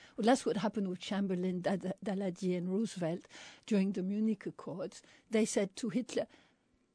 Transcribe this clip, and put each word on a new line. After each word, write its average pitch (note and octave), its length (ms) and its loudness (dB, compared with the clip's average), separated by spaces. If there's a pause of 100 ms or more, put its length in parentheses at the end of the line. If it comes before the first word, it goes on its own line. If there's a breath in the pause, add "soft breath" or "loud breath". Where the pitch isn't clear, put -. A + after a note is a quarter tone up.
(160 soft breath)
Well, G#3+ 80 0
that's B3 220 6
what D#3+ 120 2
happened G3+ 300 0
with F3+ 120 -4
Chamberlain, F#3 600 0
Dal-, F3+ 320 0 (100)
Daladier, F#3+ 540 0
and F3 100 -2
Roosevelt F3+ 580 -2 (400 loud breath)
during G3 260 4
the F#3 100 -2
Munich G#3 440 0
Accords. - 560 -8 (280 soft breath)
They A3 140 6
said G3+ 320 0
to A#3 140 -2
Hitler, A3 360 -2 (680 soft breath)